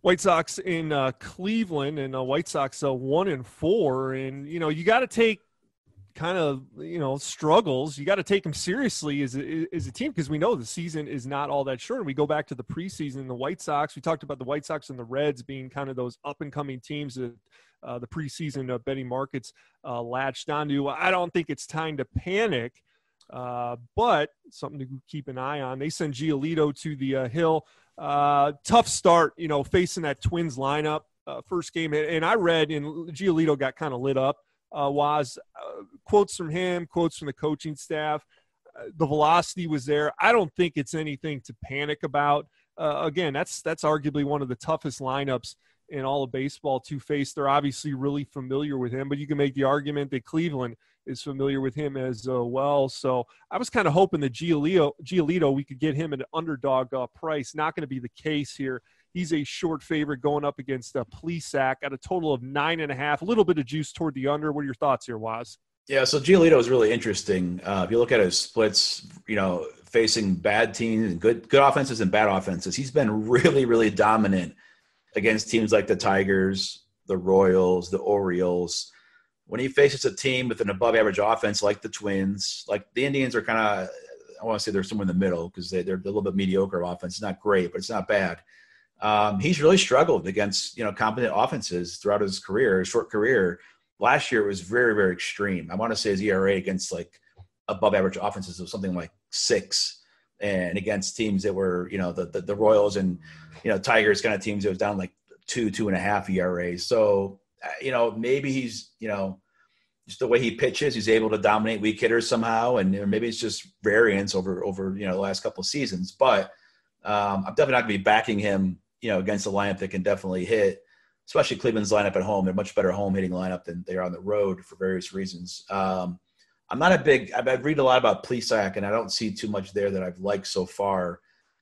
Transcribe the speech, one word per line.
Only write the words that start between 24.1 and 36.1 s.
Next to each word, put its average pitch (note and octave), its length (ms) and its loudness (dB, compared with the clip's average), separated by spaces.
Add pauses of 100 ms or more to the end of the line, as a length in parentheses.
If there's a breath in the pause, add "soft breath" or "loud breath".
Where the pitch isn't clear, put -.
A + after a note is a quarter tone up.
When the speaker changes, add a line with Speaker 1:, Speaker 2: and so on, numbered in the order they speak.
Speaker 1:
something D3 280 -12
to C3 280 -12
keep D3 200 -12
an B2+ 100 -10
eye C#3 240 -6
on. C3 180 -8
They D3+ 100 -4
send D#3 240 -6
Giolito D3+ 680 0
to D#3 140 -8
the, C3+ 200 -4
uh, C3 140 -2
Hill. D#3+ 360 0 (320 soft breath)
Uh, C#3+ 560 2 (100)
tough A3+ 240 6
start, E3+ 500 4
you E3 100 -6
know, D3 160 0
facing F3+ 400 0
that C#3+ 180 -4
Twins E3+ 360 -2
lineup, D3+ 440 -2 (260)
uh, B2 140 -10
first - 320 -6
game. D#3+ 200 -4
And, D3+ 120 0
and D#3+ 200 -2
I G#3+ 100 4
read, E3 360 2
and D#3 380 -6
Giolito D#3+ 480 2
got C3 180 -2
kinda C#3 220 -6
lit C3 200 -2
up, C3+ 200 0 (340)
uh, C#3+ 180 -2
Waz, C#3+ 480 0 (180)
uh, - 280 -14 (220)
quotes G#3 320 4